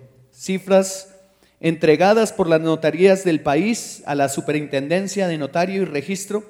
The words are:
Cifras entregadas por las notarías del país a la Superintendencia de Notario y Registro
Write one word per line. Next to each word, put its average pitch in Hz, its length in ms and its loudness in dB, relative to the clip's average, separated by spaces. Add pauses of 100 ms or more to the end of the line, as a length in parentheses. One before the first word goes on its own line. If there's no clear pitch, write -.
(300)
Cifras 190 840 -2 (460)
entregadas 170 720 4
por 185 160 -2
las 165 140 4
notarías 160 640 2
del 165 160 0
país 175 640 -2
a 147 100 -4
la 139 140 0
Superintendencia 151 1000 -4
de 160 100 -2
Notario 175 420 -2
y 185 60 -2
Registro 175 640 -6